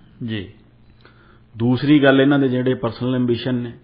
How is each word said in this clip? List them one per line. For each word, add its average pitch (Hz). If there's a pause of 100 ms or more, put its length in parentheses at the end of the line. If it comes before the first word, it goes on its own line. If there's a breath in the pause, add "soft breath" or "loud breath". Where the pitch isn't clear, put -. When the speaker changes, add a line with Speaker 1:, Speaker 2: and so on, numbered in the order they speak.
(260)
Speaker 1:
ਜੀ। 107 (1080 soft breath)
Speaker 2:
ਦੂਸਰੀ 127
ਗੱਲ, 135
ਇਹਨਾਂ 143
ਦੇ 135
ਜਿਹੜੇ 127
ਪਰਸਨਲ 120
ਐਂਬੀਸ਼ਨ 123
ਨੇ, 120 (120)